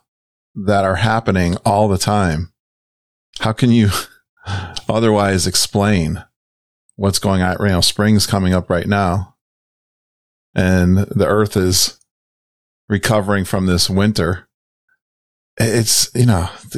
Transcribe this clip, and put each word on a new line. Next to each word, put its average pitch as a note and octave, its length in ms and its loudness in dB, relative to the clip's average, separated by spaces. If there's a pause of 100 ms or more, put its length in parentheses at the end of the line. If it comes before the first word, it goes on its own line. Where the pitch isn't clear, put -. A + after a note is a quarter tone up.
(540)
that G2 320 0
are F#2+ 100 0
happening F#2+ 600 0 (100)
all G#2 220 2
the F#2+ 100 0
time, F2+ 540 -2 (880)
how A2 120 -2
can A#2+ 200 0
you A2+ 180 4 (500)
<laughs> F#2+ 480 -10
otherwise G#2 580 0
explain F#2+ 800 -2 (720)
what's G2 220 -2
going F#2+ 240 0
on? F2+ 180 -2
You G2+ 80 0
know, F#2 140 0
spring's G#2 440 0
coming F#2 280 0
up F2+ 160 -2
right F2 160 -2
now, F#2 500 -2 (1160)
and F#2 440 4
the F#2 280 0
earth G#2 300 0
is F#2 420 0 (920)
recovering G2+ 560 0
from F#2 220 -2
this F2+ 220 2
winter. G2 600 0 (1120)
It's, A2+ 560 0
you B2 120 2
know, F#2 220 2 (300)